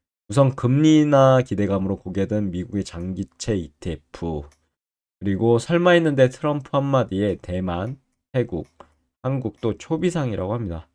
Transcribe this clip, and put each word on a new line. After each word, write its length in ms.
우선 280
금리나 840
기대감으로 560
고개든 520
미국의 340
장기채 760
이티에프, 840
그리고 400
설마 320
했는데 380
트럼프 420
한마디에 720
대만, 560
태국, 360
한국도 560
초비상이라고 760
합니다. 420